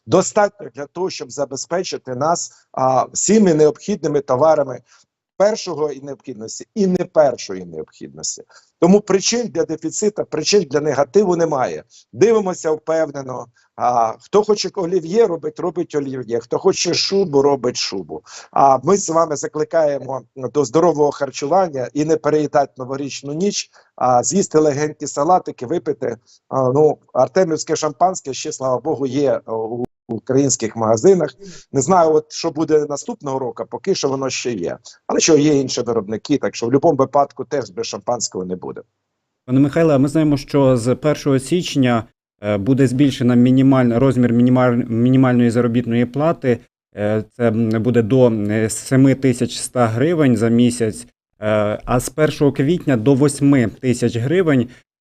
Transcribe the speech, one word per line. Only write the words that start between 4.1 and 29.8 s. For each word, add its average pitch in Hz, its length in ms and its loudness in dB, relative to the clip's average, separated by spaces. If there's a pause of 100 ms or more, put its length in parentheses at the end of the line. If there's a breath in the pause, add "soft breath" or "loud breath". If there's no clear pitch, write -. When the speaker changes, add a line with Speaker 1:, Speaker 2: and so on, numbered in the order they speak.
Speaker 1:
товарами 135 600 0 (580 soft breath)
першого 180 520 -2
і 135 100 -12
необхідності, 123 760 -14
і 202 120 2
не 180 180 0
першої 113 600 -2
необхідності. 78 800 -12 (380 soft breath)
Тому 190 200 6
причин 208 480 -2
для 160 160 -2
дефіциту, 160 600 -4
причин 156 460 0
для 147 100 0
негативу 156 560 0
немає. 127 480 -2 (280 soft breath)
Дивимося 185 580 0
впевнено. 143 760 -4 (300)
А 117 440 0
хто 208 240 0
хоче 208 300 -2
олів'є 185 520 0
робить, 156 340 -6
робить 170 340 -6
олів'є. 131 460 -4
Хто - 180 -4
хоче 175 360 0
шубу, 156 480 2
робить 123 340 0
шубу. 78 460 -8 (280 loud breath)
А 135 280 4
ми 175 180 0
з 190 120 -6
вами 160 280 0
закликаємо 147 840 -4 (140)
до 135 280 -2
здорового 151 460 2
харчування 143 840 -2
і 147 120 -2
не 156 120 2
переїдати 147 600 0
новорічну 135 560 -10
ніч, 190 380 -4 (260 soft breath)
а 127 260 2
з'їсти 175 360 0
легенькі 151 480 0
салатики, 147 600 -2
випити, 127 500 -4 (320 soft breath)
а, 131 240 0
ну, 147 260 2 (140)
артемівське 156 640 0
шампанське 156 580 -2
ще, 151 180 -10
слава 131 260 -2
Богу, 135 280 -4
є, 131 380 0
а, 113 80 -12
у 113 320 -6 (220)